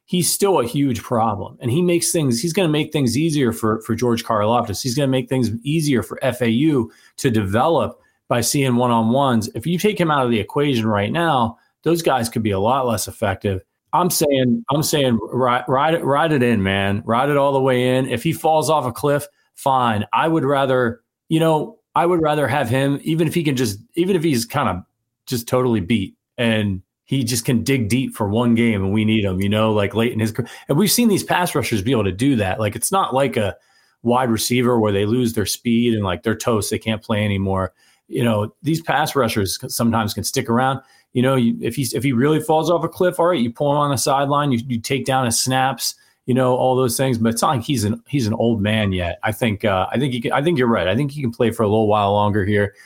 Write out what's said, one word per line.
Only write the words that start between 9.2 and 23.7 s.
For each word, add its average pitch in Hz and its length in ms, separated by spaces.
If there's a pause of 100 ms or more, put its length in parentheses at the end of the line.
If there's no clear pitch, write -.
If 117 140
you 175 100
take 208 220
him 170 100
out 143 160
of 120 60
the 110 80
equation 127 480
right 104 240
now, 143 480 (240)
those 165 180
guys 131 260
could - 140
be 107 80
a 95 100
lot 127 280
less 110 200
effective. 95 540 (320)
I'm 175 160
saying, 131 640
I'm 147 100
saying, 131 380 (120)
ri-, 127 360
ride 143 260
it, 170 100
ride 143 280
it 143 100
in, 117 220
man. 98 420
Ride 123 240
it 147 80
all 139 160
the 135 80
way 127 340
in. 131 120
If 120 160
he 165 100
falls 156 340
off 151 200
a 120 40
cliff, 143 360 (260)
fine. 120 580
I 131 160
would 165 160
rather, 131 580 (280)
you 160 100
know, 160 380 (160)
I 165 140
would 175 120
rather 151 280
have 131 200
him, 139 360
even 160 240
if - 80
he 170 80
can 147 120
just, 110 240 (140)